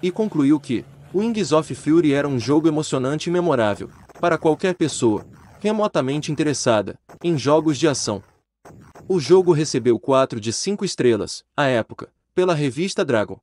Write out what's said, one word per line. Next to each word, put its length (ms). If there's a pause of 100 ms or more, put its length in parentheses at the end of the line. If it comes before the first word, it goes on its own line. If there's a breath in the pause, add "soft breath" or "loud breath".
e 80
concluiu 500
que 240 (300)
Wings 380
of 240
Fury 380
era 140
um 120
jogo 280
emocionante 640
e 40
memorável 560 (300)
para 200
qualquer 340
pessoa 520 (340)
remotamente 720
interessada 680 (260)
em 140
jogos 400
de 100
ação. 360 (840)
O 120
jogo 320
recebeu 480
quatro 400
de 120
cinco 320
estrelas, 600 (120)
à 100
época, 440 (240)
pela 220
revista 500
Dragon. 360